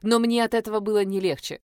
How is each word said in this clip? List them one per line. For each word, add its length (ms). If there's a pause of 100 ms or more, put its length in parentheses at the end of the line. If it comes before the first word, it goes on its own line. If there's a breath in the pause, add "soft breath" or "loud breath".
Но 160
мне 260
от 80
этого 280
было 240
не 160
легче. 400 (140)